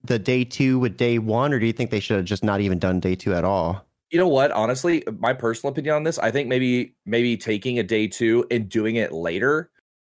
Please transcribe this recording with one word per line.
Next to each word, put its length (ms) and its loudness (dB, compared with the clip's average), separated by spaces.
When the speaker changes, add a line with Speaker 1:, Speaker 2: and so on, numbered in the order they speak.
Speaker 1:
the 160 0
day 240 0
two 340 2
with 180 0
day 220 2
one, 340 0
or 60 2
do 80 2
you 60 2
think 180 -4
they 80 0
should 180 -2
have 80 0
just 200 -2
not 160 2
even 180 0
done 220 0
day 160 0
two 180 -2
at 80 0
all? 420 0
Speaker 2:
You 100 2
know 80 4
what? 240 4
Honestly, 500 0
my 140 0
personal 400 -4
opinion 240 -2
on 80 -2
this, 120 -2
I 140 0
think 180 -2
maybe, 460 0
maybe 300 2
taking 440 -2
a 20 0
day 240 0
two 420 2
and 200 -2
doing 260 0
it 160 0
later 580 -2